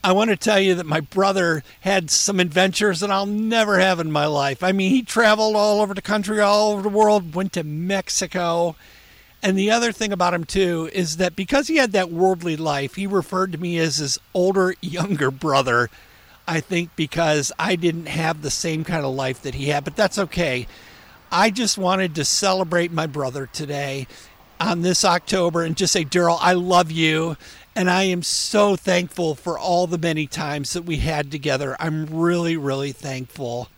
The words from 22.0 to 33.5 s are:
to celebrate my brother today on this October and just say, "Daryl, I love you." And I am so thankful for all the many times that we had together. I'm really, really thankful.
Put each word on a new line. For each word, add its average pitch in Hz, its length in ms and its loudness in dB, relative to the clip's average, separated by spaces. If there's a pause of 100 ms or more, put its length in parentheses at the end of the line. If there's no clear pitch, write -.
to 156 80 -2
celebrate 175 680 0
my 160 140 -2
brother 135 440 -6
today 139 560 -6 (500)
on 175 260 0
this 180 200 2
October 175 600 2
and 165 120 -2
just 180 160 0
say, 175 140 0
"Daryl, 170 340 2
I 180 140 4
love 180 380 2
you." 160 440 0 (400)
And 180 160 2
I 190 140 2
am 180 180 -2
so 208 520 2
thankful 175 600 -2
for 170 240 -6
all 180 260 2
the 170 140 -4
many 156 260 -2
times 147 480 -6
that 180 80 -6
we 170 160 -4
had 147 320 -2
together. 139 500 -4
I'm 156 280 -4
really, 170 500 0
really 139 340 -2
thankful. 127 880 -8